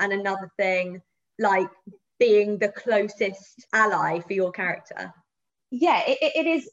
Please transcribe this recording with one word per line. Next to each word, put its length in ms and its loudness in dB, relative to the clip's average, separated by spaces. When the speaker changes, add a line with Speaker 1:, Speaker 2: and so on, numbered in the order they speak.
Speaker 1:
and 120 -2
another 460 -4
thing, 420 -2
like, 300 2
being 400 4
the 100 0
closest 1040 -4
ally 480 2
for 120 -8
your 180 0
character? 640 -8
Speaker 2:
Yeah, 360 2
it, 140 0
it, 160 0
it 100 0
is, 260 -2